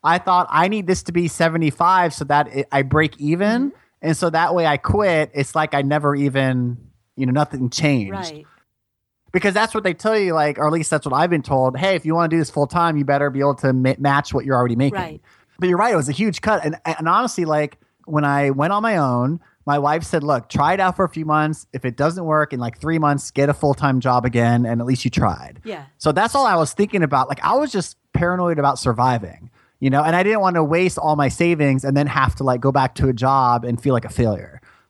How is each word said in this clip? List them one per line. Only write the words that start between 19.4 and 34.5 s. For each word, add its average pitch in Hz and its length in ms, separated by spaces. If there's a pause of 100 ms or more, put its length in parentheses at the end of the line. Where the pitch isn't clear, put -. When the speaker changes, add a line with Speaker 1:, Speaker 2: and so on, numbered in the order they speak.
Speaker 1:
my 143 120
wife 151 240
said, 151 220
"Look, 139 240
try 143 240
it 196 80
out 185 160
for 196 80
a 165 40
few 160 180
months. 151 460
If 131 120
it 123 120
doesn't 165 280
work, 151 300
in, 123 40
like, 117 220
three 160 180
months, 147 320
get 143 200
a 143 40
full-time 139 460
job 123 240
again, 120 400
and 117 160
at 120 60
least 127 180
you 123 60
tried." - 540
Speaker 2:
Yeah. 170 200 (140)
Speaker 1:
So 156 120
that's 208 240
all 277 120
I 190 100
was 156 160
thinking 202 300
about. 131 260
Like, - 160
I 214 100
was 285 160
just - 280 (160)
paranoid 175 440
about 143 200
surviving, 120 720 (280)
you 135 120
know, 143 120
and 160 140
I 180 60
didn't 214 180
wanna 175 240
waste 170 340
all 151 160
my 143 140
savings 147 560
and 139 100
then 143 140
have 131 280
to, 139 60
like, 127 180
go 135 120
back 131 240
to 139 120
a 127 40
job 123 520
and 120 160
feel 139 120
like 117 140
a - 40
failure, - 500 (300)